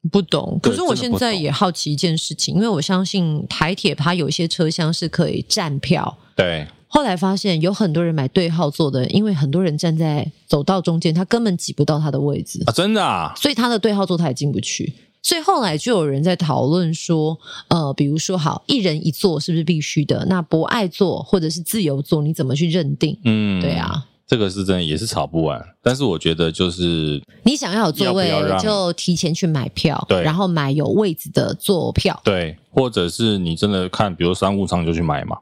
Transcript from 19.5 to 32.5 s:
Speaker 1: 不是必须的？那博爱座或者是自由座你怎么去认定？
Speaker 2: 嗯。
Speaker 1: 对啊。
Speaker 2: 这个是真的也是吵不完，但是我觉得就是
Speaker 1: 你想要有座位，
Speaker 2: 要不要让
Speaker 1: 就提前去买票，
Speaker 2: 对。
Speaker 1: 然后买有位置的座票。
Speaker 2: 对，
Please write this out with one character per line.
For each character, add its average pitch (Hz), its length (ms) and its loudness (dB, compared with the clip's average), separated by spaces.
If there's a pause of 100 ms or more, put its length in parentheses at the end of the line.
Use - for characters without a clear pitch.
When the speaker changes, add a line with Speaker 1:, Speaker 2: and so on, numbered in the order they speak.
Speaker 1:
不 160 40 2
是 165 60 0
必 156 160 0
须 147 240 0
的？ - 220 0
那 185 160 0
博 160 240 0
爱 220 200 0
座 170 380 0
或 196 160 0
者 156 100 0
是 160 120 -6
自 214 200 -2
由 143 200 0
座 151 200 0
你 151 120 0
怎 151 120 -2
么 127 80 0
去 165 160 2
认 156 280 0
定？ 151 260 0
Speaker 2:
嗯。 107 380 2
Speaker 1:
对 85 100 0
啊。 90 360 -4 (200)
Speaker 2:
这 135 80 4
个 104 140 2
是 95 160 -4
真 92 100 2
的 90 80 0
也 76 140 0
是 113 100 -4
吵 80 180 -2
不 80 180 -2
完， 71 180 -2 (200)
但 123 140 2
是 139 80 -2
我 87 160 0
觉 82 160 0
得 82 160 0
就 90 180 0
是 82 520 -2 (240)
Speaker 1:
你 277 100 4
想 208 160 -6
要 214 140 0
有 160 80 2
座 - 180 0
位， 190 160 0
Speaker 2:
要 - 140 0
不 196 60 -2
要 - 20 -2
让 190 120 0
Speaker 1:
就 196 320 0
提 175 220 -2
前 160 180 -2
去 175 140 -2
买 147 220 -2
票， - 400 -2
Speaker 2:
对。 95 120 2
Speaker 1:
然 156 120 0
后 190 120 0
买 151 260 0
有 143 160 0
位 196 260 2
置 - 180 -12
的 - 220 0
座 160 400 -2
票。 - 320 0
Speaker 2:
对， 87 320 0 (120)